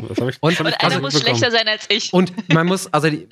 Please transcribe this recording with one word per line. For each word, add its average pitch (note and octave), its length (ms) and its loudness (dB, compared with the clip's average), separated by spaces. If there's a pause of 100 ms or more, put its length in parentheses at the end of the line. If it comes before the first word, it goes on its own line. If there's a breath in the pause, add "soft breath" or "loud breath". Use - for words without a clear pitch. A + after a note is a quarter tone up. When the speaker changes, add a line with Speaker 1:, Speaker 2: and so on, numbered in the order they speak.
Speaker 1:
Das - 120 -6
hab B2 100 0
ich, - 120 -6
Speaker 2:
Und D#3+ 100 2
Speaker 1:
das E3+ 80 0
hab D#3+ 80 -2
ich - 80 -2
Speaker 3:
Und - 40 -4
Speaker 1:
gar - 0 -
Speaker 3:
einer - 100 2
Speaker 1:
nicht C3+ 120 0
Speaker 3:
muss C#3 140 -4
Speaker 1:
mitbekommen. D3+ 240 0
Speaker 3:
schlechter B3 100 2
sein A3+ 180 2
als G#3+ 220 -4
ich. G#3 240 -2
Speaker 2:
Und F3+ 400 0
man E3 140 4
muss, F#3 260 -2
also D3+ 160 2
die, - 220 -4